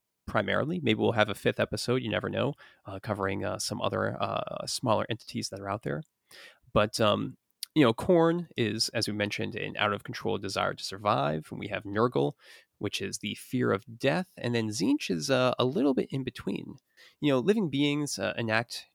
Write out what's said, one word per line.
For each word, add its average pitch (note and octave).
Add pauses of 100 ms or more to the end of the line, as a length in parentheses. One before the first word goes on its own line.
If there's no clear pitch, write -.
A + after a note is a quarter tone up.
(260)
primarily. A2
Maybe A2
we'll G#2+
have G#2+
a G2+
fifth -
episode, B2
you A#2
never G2
know, G#2 (320)
uh, F#2+
covering, G2
uh, F#2+
some G2+
other, G2+
uh, -
smaller G#2+
entities A2+
that G2+
are G2
out G2+
there. D3+ (680)
But, G#2+
um, G#2 (380)
you D3+
know, A#2
Khorne E3 (100)
is, A2
as A2
we G#2+
mentioned, G#2
an G2+
out-of-control G#2
desire G2
to -
survive. C3
And -
we G2+
have G2+
Nurgle, B2 (460)
which -
is G2
the G#2
fear B2
of A2
death. D#3+ (100)
And A#2+
then A2+
Tzeentch G3
is, D3+
uh, B2+
a A#2+
little G3+
bit -
in C3+
between. - (440)
You D3
know, C3
living G3
beings, C#3+
uh, F#2+
enact A2+